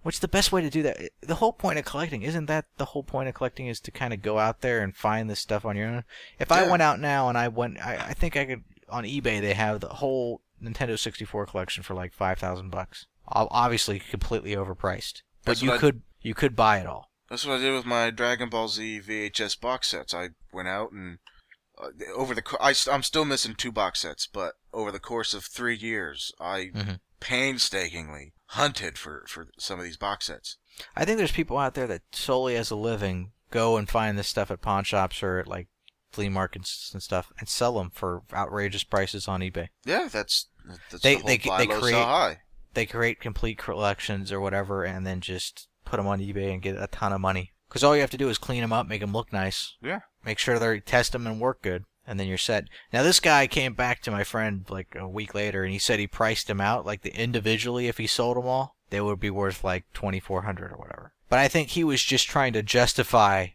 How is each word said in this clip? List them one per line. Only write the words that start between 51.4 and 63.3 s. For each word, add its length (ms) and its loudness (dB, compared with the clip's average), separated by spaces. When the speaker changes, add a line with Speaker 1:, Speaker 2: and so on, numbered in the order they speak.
Speaker 1:
work 200 0
good, 220 -2
and 140 -8
then 80 -4
you're 100 -2
set. 280 0
Now, 100 4
this 160 6
guy 280 8
came 260 0
back 300 0
to 80 -4
my 120 0
friend, 460 -2
like, 260 -10
a 120 -10
week 280 -8
later, 280 0
and 100 -2
he 60 -2
said 200 2
he 80 -2
priced 420 0
'em 120 0
out, 240 2
like, 160 -6
the, 120 -8
individually, 760 0
if 100 -2
he 100 -2
sold 300 2
'em 80 -2
all, 320 0
they 120 0
would 180 0
be 100 0
worth, 360 -2
like, 280 0
twenty-four 500 -2
hundred 280 -6
or 60 -14
whatever. 360 -14
But 100 6
I 100 6
think 200 2
he 140 2
was 200 4
just 240 2
trying 260 2
to 100 0
justify 920 6